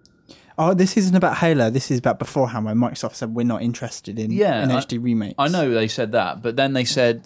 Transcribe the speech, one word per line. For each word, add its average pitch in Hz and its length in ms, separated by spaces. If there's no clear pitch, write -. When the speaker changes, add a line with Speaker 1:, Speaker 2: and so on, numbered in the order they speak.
Speaker 1:
Oh, 170 200
this 190 220
isn't 185 180
about 170 220
Halo. 143 340
This 131 180
is 131 80
about 120 220
beforehand 120 460
when 110 120
Microsoft 120 380
said, 113 180
"We're 120 100
not 117 200
interested 117 560
in 107 100
Speaker 2:
Yeah, 180 320
Speaker 1:
an 131 80
Speaker 2:
I, 127 80
Speaker 1:
H 135 80
D 120 140
remake." 113 400
Speaker 2:
I 139 80
know 160 260
they 110 140
said 107 240
that, 104 320
but 120 120
then 135 180
they 127 120
said, 120 400